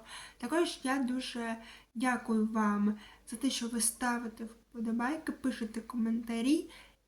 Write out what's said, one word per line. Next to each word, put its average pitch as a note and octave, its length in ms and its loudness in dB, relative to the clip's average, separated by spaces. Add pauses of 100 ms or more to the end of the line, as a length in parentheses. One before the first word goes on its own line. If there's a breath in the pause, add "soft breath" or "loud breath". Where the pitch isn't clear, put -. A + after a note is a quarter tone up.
(380 loud breath)
Також D#4 440 0
я C4 160 2
дуже A#3+ 580 -2 (380 loud breath)
дякую A#3 520 2
вам G#3 520 4 (320 loud breath)
за A#3 60 -8
те, C4+ 140 0
що A#3+ 180 -2
ви A#3 120 -2
ставите A#3+ 640 -2
вподобайки, A#3 880 -2
пишете A#3 480 -4
коментарі A#3 920 0 (380 loud breath)